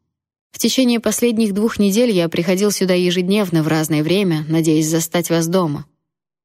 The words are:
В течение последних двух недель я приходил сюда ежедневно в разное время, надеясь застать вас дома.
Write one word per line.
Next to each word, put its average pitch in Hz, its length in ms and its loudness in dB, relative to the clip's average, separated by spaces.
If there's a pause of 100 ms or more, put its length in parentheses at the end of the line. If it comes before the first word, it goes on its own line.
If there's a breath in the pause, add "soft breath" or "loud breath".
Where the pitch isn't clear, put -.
(500)
В - 80 -18
течение 240 400 2
последних 220 560 0
двух 214 240 -2
недель 214 320 2
я 170 180 0
приходил 185 420 0
сюда 185 240 0
ежедневно 180 680 0
в 151 60 -2
разное 156 340 0
время, 165 460 0
надеясь 160 400 2
застать 165 420 -2
вас 165 160 0
дома. 165 400 -2 (580)